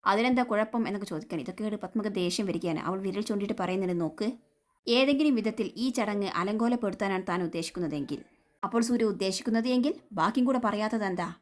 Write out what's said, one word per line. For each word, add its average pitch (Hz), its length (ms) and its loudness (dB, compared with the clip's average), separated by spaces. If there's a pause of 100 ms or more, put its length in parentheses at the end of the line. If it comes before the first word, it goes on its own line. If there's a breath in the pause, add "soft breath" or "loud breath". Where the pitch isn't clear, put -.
അതിലെന്താ 240 380 4
കുഴപ്പം?" 220 440 0
എന്നൊക്കെ 196 220 -4
ചോദിക്കാൻ. 165 320 -6
ഇതൊക്കെ 180 220 -8
കേട്ട് 214 140 -4
പത്മക്ക് 208 380 -4
ദേഷ്യം 180 320 0
വരികയാണ്. 165 340 -2
അവൾ 185 200 -2
വിരൽ 190 200 -2
ചൂണ്ടിയിട്ട് 202 400 -2
പറയുന്നുണ്ട്, 180 400 0
"നോക്ക്, 170 280 -2 (580)
ഏതെങ്കിലും 269 480 4
വിധത്തിൽ 220 420 0
ഈ 240 140 -2
ചടങ്ങ് 208 440 0
അലങ്കോലപ്പെടുത്താനാണ് 208 920 0
താൻ 180 140 0
ഉദ്ദേശിക്കുന്നതെങ്കിൽ." 160 760 -4 (420)
അപ്പോൾ 233 200 0
സൂര്യ 233 220 2
ഉദ്ദേശിക്കുന്നത് 208 640 0
എങ്കിൽ 254 260 2 (180)
ബാക്കിയും 220 340 2
കൂടെ 247 180 2
പറയാത്തത് 214 400 0
എന്താ? 180 240 -2 (140)